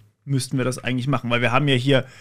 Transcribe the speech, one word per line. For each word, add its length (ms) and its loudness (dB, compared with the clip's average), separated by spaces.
müssten 320 -4
wir 80 0
das 140 -4
eigentlich 300 -4
machen, 220 -2
weil 100 0
wir 120 0
haben 160 2
ja 60 4
hier 320 2